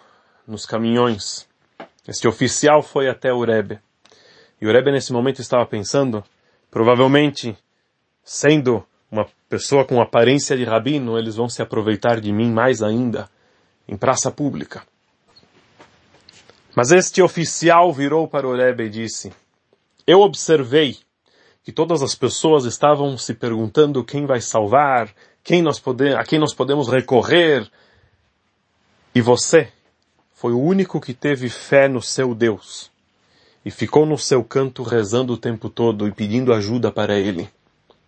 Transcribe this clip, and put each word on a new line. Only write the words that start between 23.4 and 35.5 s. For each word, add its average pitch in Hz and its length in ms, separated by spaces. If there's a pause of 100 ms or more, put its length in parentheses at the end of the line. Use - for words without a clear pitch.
quem 143 220
vai 131 140
salvar, 117 720 (300)
quem 175 180
nós 151 200
pode-, 131 340
a 117 100
quem 160 140
nós 151 160
podemos 135 340
recorrer. 127 800 (1500)
E 127 60
você 123 520 (640)
foi 120 180
o 123 100
único 180 380
que 127 120
teve 127 360
fé 139 400
no 127 120
seu 127 320
Deus 110 600 (720)
e 104 80
ficou 147 340
no 151 100
seu 123 280
canto 131 400
rezando 117 480
o 113 40
tempo 117 320